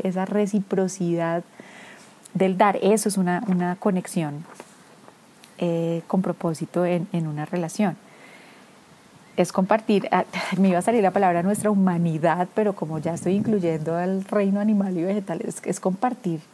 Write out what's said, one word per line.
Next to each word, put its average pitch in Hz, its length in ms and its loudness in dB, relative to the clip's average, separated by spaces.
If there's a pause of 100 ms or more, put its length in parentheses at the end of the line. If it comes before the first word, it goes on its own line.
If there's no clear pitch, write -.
esa 185 160 -2
reciprocidad 185 1200 0 (920)
del 185 240 2
dar. 202 240 4
Eso 214 280 2
es 196 80 -2
una, 180 320 0
una 180 260 0
conexión, 170 720 -4 (1120)
eh, 165 500 -2
con 190 140 2
propósito 175 640 -2
en, 175 260 0
en 165 160 -2
una 151 160 -6
relación. 170 540 -2 (1400)
Es 180 160 2
compartir, 202 580 2
ah, 185 140 2 (340)
me 190 100 6
iba 175 100 2
a - 20 2
salir 226 200 2
la 185 100 4
palabra 180 300 2
nuestra 208 300 0
humanidad, 170 840 2
pero 208 200 0
como 156 260 -6
ya 160 140 -4
estoy 170 200 -2
incluyendo 175 640 0
al 190 300 -2
reino 202 340 0
animal 202 380 2
y 160 60 -2
vegetal, 196 380 -2
es, - 240 -8
es - 140 -4
compartir 190 640 -2 (120)